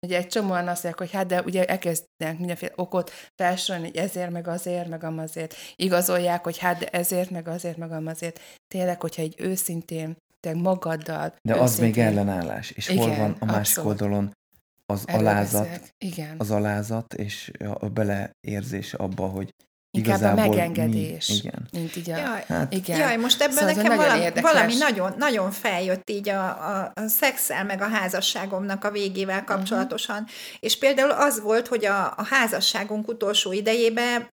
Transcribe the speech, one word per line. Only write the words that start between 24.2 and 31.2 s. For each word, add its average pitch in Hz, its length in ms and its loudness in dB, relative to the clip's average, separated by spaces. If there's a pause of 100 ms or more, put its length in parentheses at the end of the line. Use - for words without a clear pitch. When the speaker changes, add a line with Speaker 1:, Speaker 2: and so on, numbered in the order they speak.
Speaker 1:
érdekes. 233 280 4
Speaker 3:
valami 233 240 6
nagyon, 208 420 2
nagyon 220 320 2
feljött 190 600 -2
így 202 180 -4
a, 196 160 0 (260)
a, 196 240 -4
a 214 140 -6
szexszel, 214 560 0
meg 196 160 -4
a 202 80 0
házasságomnak 196 960 -2
a 208 60 2
végével 190 460 -2
Speaker 1:
Mhm. 196 100 -4
Speaker 3:
kapcsolatosan. 208 800 -2 (340)
És - 180 0
például 269 320 4
az 277 300 4